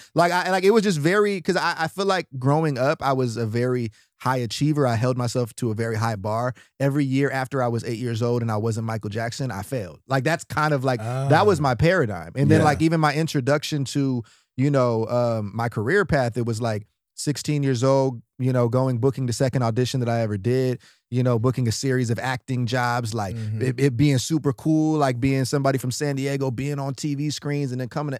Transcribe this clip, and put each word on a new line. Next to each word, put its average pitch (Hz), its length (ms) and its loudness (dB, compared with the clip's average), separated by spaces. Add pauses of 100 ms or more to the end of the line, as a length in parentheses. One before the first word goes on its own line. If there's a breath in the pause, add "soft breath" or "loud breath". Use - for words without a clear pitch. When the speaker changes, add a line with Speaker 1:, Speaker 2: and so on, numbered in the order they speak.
(140)
Speaker 1:
like, 170 180 4
I, 175 200 2
like, 190 120 2
it 190 60 6
was 220 140 6
just 185 160 2
very, 196 420 2
'cause 175 140 0
I, 165 200 0
I 160 120 -2
feel 190 180 -6
like 185 220 0 (100)
growing 143 400 0
up, 139 240 0
I 135 120 2
was 127 220 0
a 117 120 -2
very 120 440 -2 (260 soft breath)
high 131 200 0
achiever. 139 480 0
I 120 80 2
held 123 240 0
myself 123 380 -4
to 120 160 -4
a - 20 -4
very 113 220 -4
high 110 220 -2
bar. 113 360 -4 (260 soft breath)
Every 139 240 0
year 135 280 0
after 131 320 -2
I 120 40 0
was 117 160 -2
eight 120 140 -6
years 117 240 -4
old 120 220 0
and 113 80 -2
I 107 60 -2
wasn't 113 280 -2
Michael 110 240 -6
Jackson, 117 400 -6
I 98 140 -8
failed. 98 440 -8
Like, 131 160 0
that's 160 200 0
kind 151 280 -2
of, 135 120 0
like, 127 160 0
that 135 480 2
was 190 120 4
Speaker 2:
Ah. 151 40 0
Speaker 1:
my 131 120 2
paradigm. 113 600 0
And 143 160 4
then, 156 80 8
Speaker 3:
Yeah. 156 60 4
Speaker 1:
like, 147 180 2
even 160 160 4
my 151 160 2
introduction 147 680 0
to, 131 380 -2 (320 soft breath)
you 135 140 2
know, 123 380 2
um, 113 480 -2
my 117 120 -2
career 135 380 0
path, 127 320 0
it 120 80 0
was, 113 160 -4
like, 107 240 -4 (340)
sixteen 147 440 -2
years 131 200 0
old, 135 380 2 (160)
you 127 160 0
know, 120 160 2
going, 127 300 0
booking 131 260 0
the 120 80 -2
second 131 300 0
audition 120 380 0
that 117 80 -2
I 117 120 0
ever 107 160 -2
did, 123 400 0 (320 soft breath)
you 123 140 0
know, 123 160 2
booking 127 280 0
a 110 40 2
series 127 400 0
of 107 80 -2
acting 123 480 -4
jobs, 120 440 0
like, 104 240 -4
Speaker 2:
Mm-hmm. 110 280 -6
Speaker 1:
it, 127 160 -2
it 135 180 2
being 143 220 4
super 143 340 0
cool, 156 460 2
like, 131 200 0
being 135 260 0
somebody 139 340 0
from 127 100 -4
San 143 260 -4
Diego, 135 360 -2
being 139 260 -4
on 139 160 -6
T 143 220 -4
V 147 160 -4
screens, 143 400 -4
and 123 100 -6
then 123 80 -8
coming 147 240 -6
to 127 60 -8